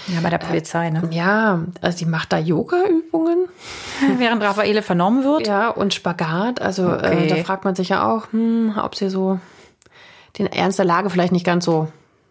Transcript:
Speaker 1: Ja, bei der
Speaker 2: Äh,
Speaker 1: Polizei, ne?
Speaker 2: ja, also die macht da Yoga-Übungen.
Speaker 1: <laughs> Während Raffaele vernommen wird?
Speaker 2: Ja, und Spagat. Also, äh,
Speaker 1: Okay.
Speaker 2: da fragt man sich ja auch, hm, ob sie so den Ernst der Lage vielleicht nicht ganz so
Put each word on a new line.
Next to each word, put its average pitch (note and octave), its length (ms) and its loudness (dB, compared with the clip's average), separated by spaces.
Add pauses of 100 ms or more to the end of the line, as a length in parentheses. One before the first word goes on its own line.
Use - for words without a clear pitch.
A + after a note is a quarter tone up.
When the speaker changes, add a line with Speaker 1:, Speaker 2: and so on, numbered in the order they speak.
Speaker 1:
Ja, E3+ 140 -2
bei E3+ 100 0
der E3+ 100 -2
Speaker 2:
Äh, E3 60 -10
Speaker 1:
Polizei, E3+ 420 -2
ne? D#3+ 220 -2
Speaker 2:
ja, F#3+ 480 0 (220)
also F3 180 -2
die E3 80 -2
macht D#3+ 260 -2
da E3+ 60 2
Yoga-Übungen. E4 1080 0 (560)
Speaker 1:
<laughs> C4+ 160 2
Während A#3 240 2
Raffaele G#3 400 2
vernommen G3+ 420 2
wird? C#4+ 220 2
Speaker 2:
Ja, G#3 240 2
und G3 240 -2
Spagat. F3 640 -2
Also, F#3 300 0
äh, E3+ 60 2
Speaker 1:
Okay. E3+ 320 2
Speaker 2:
da - 80 2
fragt F3+ 300 -2
man F#3+ 100 0
sich F#3 140 -2
ja G3 220 2
auch, A3 200 -4
hm, A3+ 500 2
ob - 140 -6
sie F#3+ 160 -2
so F#3+ 280 0 (1000)
den G3 80 0
Ernst F#3 320 0
der F#3+ 60 4
Lage F3+ 260 2
vielleicht F3+ 200 2
nicht F3 140 2
ganz F3 180 2
so D#3+ 260 0 (420)